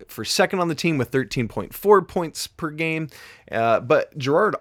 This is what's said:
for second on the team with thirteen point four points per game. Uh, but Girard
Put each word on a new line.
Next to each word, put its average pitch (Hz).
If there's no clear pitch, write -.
for -
second 190
on 175
the 160
team 156
with 120
thirteen 127
point -
four 196
points -
per -
game. 160
Uh, 113
but 135
Girard 151